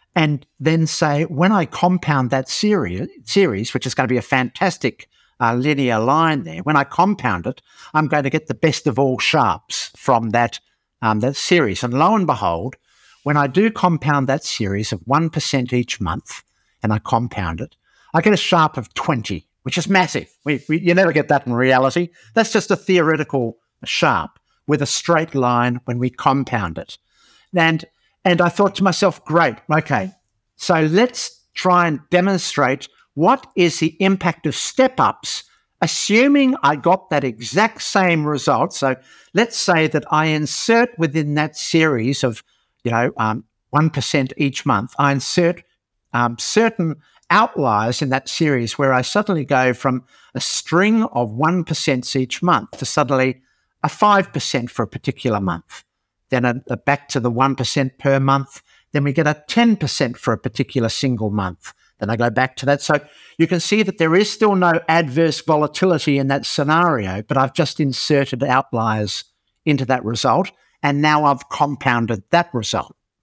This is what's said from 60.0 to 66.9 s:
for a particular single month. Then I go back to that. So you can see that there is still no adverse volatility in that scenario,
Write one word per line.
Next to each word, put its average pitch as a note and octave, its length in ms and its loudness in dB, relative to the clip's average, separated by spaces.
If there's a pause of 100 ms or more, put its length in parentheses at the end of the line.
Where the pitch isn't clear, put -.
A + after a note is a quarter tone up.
for - 160 -2
a A2 40 -4
particular A#2+ 520 -2
single A2 420 -2
month. F#2+ 420 -6 (260)
Then G#2 100 -4
I A#2 60 -2
go A#2 160 0
back B2+ 260 -2
to - 80 -8
that. C#3+ 160 2
So D3 180 0 (380)
you D#3+ 100 2
can F3+ 120 0
see G#3+ 240 0
that F#3+ 160 -6
there D#3+ 160 2
is G#3 140 2
still G#3 260 2
no E3+ 340 2
adverse D#3+ 500 2
volatility D3+ 800 0
in C#3 120 0
that C#3 180 -2
scenario, C#3+ 760 0